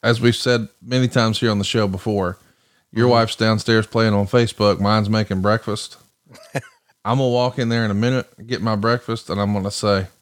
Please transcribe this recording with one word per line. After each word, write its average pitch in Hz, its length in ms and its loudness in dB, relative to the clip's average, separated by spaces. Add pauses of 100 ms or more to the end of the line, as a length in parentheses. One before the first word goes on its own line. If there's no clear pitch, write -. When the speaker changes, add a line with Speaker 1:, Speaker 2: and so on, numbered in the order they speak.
Speaker 1:
as 117 200 0
we've 117 140 4
said 117 340 -2 (120)
many 123 280 -2
times 113 320 0
here 117 100 0
on 104 60 0
the 98 80 -2
show 107 240 0
before, 95 480 -4 (560)
your 113 140 2
Speaker 2:
Mm-hmm. 123 40 4
Speaker 1:
wife's 117 240 2
downstairs 110 500 2
playing 113 280 0
on 101 140 0
Facebook. 107 520 2
Mine's 104 300 2
making 104 320 -2
breakfast. 104 560 -4 (340)
Speaker 2:
<laughs> - 220 -20 (500)
Speaker 1:
I'm 117 140 -2
gonna 135 100 0
walk 123 320 0
in 120 80 -2
there 117 160 0
in 107 80 0
a 98 40 0
minute, 120 520 -2
get 120 140 -2
my 110 160 0
breakfast, 113 520 -2
and 98 120 -2
I'm 101 100 0
gonna 98 200 -2
say 98 360 0 (140)